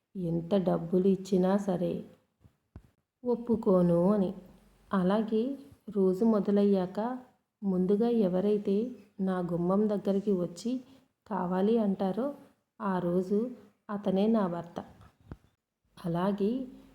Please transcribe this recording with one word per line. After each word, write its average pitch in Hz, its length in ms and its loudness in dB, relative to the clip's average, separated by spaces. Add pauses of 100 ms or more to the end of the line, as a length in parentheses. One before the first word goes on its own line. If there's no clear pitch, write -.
(180)
ఎంత 170 380 -2
డబ్బులు 180 520 0
ఇచ్చినా 190 500 2
సరే 175 460 -2 (1200)
ఒప్పుకోను 202 880 4
అని. 190 200 0 (600)
అలాగే 220 640 0 (320)
రోజు 190 360 2
మొదలయ్యాక 202 920 2 (460)
ముందుగా 196 460 2
ఎవరైతే 208 800 0 (280)
నా 185 200 -2
గుమ్మం 180 500 0
దగ్గరికి 202 420 0
వచ్చి 190 500 -4 (460)
కావాలి 190 500 0
అంటారో, 208 560 -2 (480)
ఆ 190 180 -2
రోజు 185 520 0 (380)
అతనే 202 380 0
నా 220 200 2
భర్త. 170 360 -8 (1200)
అలాగే 202 640 -2 (280)